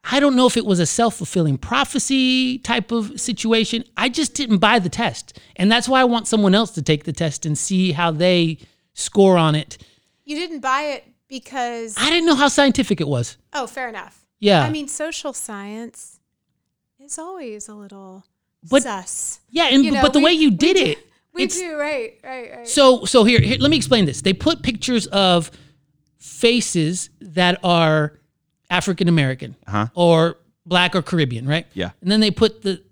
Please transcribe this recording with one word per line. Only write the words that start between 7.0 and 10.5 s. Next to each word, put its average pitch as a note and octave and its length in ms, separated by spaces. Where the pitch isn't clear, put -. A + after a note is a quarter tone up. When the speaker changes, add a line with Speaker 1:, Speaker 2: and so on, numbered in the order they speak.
Speaker 1:
the D#3 80
test D#3 320
and D3+ 140
see F#3 340
how E3+ 180
they E3 480
score F#3+ 420
on D#3+ 180
it. - 220
Speaker 2:
You D4 120
didn't E4 240